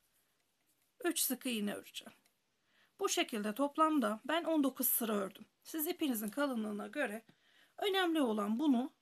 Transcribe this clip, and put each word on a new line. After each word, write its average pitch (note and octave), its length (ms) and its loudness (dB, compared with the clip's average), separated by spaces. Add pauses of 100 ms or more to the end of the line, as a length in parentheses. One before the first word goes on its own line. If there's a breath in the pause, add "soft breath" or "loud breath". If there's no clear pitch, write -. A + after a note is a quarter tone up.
(1040)
Üç F4 160 0
sık - 260 -2
iğne A3 280 -2
öreceğim. - 400 -14 (840 soft breath)
Bu G4 100 0
şekilde G#3+ 440 0
toplamda C#4+ 720 2
ben E4 180 0
on D#4 200 2
dokuz C4 240 0
sıra A3 260 0
ördüm. F#3+ 320 -4 (180)
Siz D#4+ 240 -4
ipinizin B3+ 420 -2
kalınlığına G#3+ 580 -2
göre, A3+ 380 -4 (520 soft breath)
önemli F#4 440 2
olan G#3+ 380 2
bunu C#4 420 4